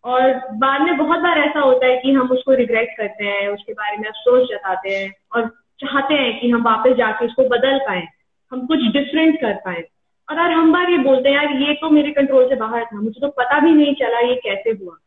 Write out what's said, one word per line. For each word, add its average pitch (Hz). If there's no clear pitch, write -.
और 254
बाद 269
में 330
बहुत 311
बार 330
ऐसा 294
होता 254
है 254
कि 262
हम 262
उसको 254
regret 240
करते 208
हैं, 202
उसके 202
बारे 208
में 214
अफसोस 247
जताते -
हैं 196
और 233
चाहते 277
हैं 247
कि 240
हम 233
वापस 226
जाके 233
उसको 262
बदल 262
पाएं, -
हम 254
कुछ 311
different 302
कर 214
पाएं। 185
और 302
हर 339
हम 320
बार 359
ये 349
बोलते 262
हैं, 277
"यार, 285
ये 294
तो 311
मेरे 294
control 262
से 262
बाहर 226
था, 202
मुझे 220
तो 285
पता 269
भी 320
नहीं 294
चला 240
ये 247
कैसे 202
हुआ।" 349